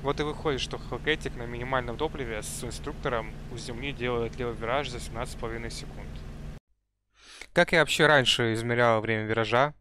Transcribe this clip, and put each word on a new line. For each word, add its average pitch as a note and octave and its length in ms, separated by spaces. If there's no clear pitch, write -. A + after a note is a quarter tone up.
Вот C#3 160
и D3+ 40
выходит, D3 380
что - 160
Hellcat C#3+ 600
на A#2+ 80
минимальном A#2+ 500
топливе C3 460
с - 220
инструктором B2 680
у B2 60
земли B2 360
делает A#2 420
левый A#2+ 200
вираж B2+ 340
за A#2+ 100
семнадцать A#2 360
с - 40
половиной A#2 300
секунд. - 400
Как E3+ 180
я E3+ 100
вообще D3 260
раньше B2 480
измерял A#2 440
время A2 260
виража A2+ 560